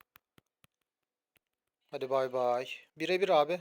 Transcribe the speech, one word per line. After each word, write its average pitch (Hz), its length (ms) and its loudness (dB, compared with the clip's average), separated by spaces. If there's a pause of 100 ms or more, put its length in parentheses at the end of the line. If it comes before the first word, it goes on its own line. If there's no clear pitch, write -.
(1900)
Hadi 131 200 4
bay 131 220 0
bay. 127 360 -2 (280)
Birebir 180 320 -2
abi. 165 320 0